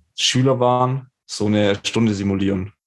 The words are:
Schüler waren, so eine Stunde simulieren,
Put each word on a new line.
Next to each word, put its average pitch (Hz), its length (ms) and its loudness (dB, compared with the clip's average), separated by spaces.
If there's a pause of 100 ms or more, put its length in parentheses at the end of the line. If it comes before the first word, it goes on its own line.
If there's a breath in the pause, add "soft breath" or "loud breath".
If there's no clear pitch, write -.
(140)
Schüler 127 460 0
waren, 123 500 0 (160)
so - 200 -6
eine 104 380 2
Stunde 113 300 0
simulieren, 98 580 -2 (140)